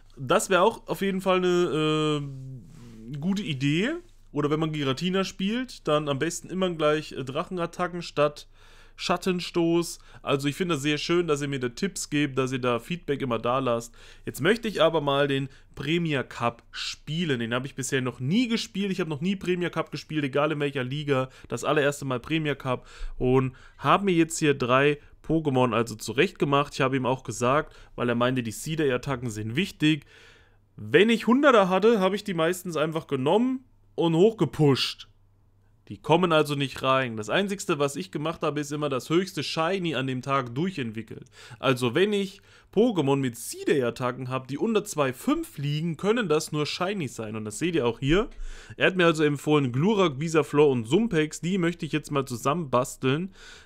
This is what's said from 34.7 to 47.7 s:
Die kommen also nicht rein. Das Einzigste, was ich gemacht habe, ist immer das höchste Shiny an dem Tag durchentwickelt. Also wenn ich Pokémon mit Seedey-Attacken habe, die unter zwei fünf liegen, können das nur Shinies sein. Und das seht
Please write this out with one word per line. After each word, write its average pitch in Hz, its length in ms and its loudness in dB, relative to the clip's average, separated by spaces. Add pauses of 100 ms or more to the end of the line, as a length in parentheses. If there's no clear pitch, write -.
Die 104 100 -14
kommen 170 340 2
also 151 220 2
nicht 139 280 -4
rein. 131 360 0
Das 107 100 -8
Einzigste, 180 500 -2
was 139 160 0
ich 185 160 -10
gemacht 160 300 -6
habe, 147 180 -2
ist 143 140 -6
immer 147 160 -2
das 131 220 -4
höchste 180 320 0
Shiny 170 520 -2
an 127 120 -2
dem 127 160 -4
Tag 135 320 -2
durchentwickelt. 127 720 -6 (320)
Also 123 360 0
wenn 196 200 2
ich 196 260 -4 (340)
Pokémon 180 420 4
mit 131 200 -2
Seedey-Attacken 131 920 -2
habe, 127 160 -6
die 135 100 -8
unter 214 260 0
zwei 139 300 -2
fünf 311 460 -4
liegen, 151 400 -4
können 208 320 0
das 156 220 0
nur 151 120 -2
Shinies 175 520 -4
sein. 110 200 -8
Und 107 80 -6
das 107 140 -10
seht 165 160 0